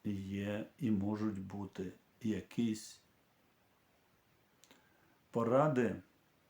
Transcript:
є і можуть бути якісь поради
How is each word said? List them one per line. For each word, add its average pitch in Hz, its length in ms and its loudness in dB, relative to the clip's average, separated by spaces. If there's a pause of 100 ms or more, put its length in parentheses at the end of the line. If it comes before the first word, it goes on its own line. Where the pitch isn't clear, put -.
є 101 680 -4 (100)
і 110 120 2
можуть 104 480 0
бути 95 540 -8 (280)
якісь 110 800 -2 (2250)
поради 120 720 4 (480)